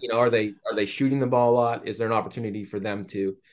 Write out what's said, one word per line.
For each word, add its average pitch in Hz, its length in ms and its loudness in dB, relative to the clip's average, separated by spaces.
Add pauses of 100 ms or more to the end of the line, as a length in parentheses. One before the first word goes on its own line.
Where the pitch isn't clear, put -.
you 120 80 -6
know, 117 100 0
are 120 120 4
they, 107 240 2 (120)
are 113 80 -4
they 104 120 0
shooting 135 340 0
the 131 60 0
ball 123 260 4
a - 20 4
lot? 117 340 0
Is 107 100 -6
there 113 80 -2
an 113 60 0
opportunity 104 520 -4
for 101 160 -8
them 101 240 -6
to, 95 320 -4 (160)